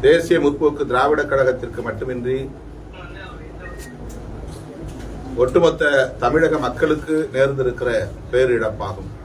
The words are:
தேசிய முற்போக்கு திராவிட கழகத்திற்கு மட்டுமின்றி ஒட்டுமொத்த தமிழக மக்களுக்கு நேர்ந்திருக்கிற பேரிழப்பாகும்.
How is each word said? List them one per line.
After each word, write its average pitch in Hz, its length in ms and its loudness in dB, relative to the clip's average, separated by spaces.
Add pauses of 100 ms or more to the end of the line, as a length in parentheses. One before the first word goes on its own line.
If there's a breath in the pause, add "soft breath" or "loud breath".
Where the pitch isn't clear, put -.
தேசிய 165 380 6
முற்போக்கு 143 460 2
திராவிட 143 320 2 (100)
கழகத்திற்கு 123 560 0
மட்டுமின்றி 123 500 -4 (3000)
ஒட்டுமொத்த 160 480 4 (320)
தமிழக 151 420 4
மக்களுக்கு 156 500 0 (200)
நேர்ந்திருக்கிற 127 580 0 (400)
பேரிழப்பாகும். 107 800 0 (120)